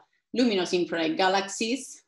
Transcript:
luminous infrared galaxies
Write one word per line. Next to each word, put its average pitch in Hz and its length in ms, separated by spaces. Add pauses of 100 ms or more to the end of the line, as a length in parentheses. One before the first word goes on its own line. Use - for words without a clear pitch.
(340)
luminous 208 400
infrared 165 440
galaxies 196 920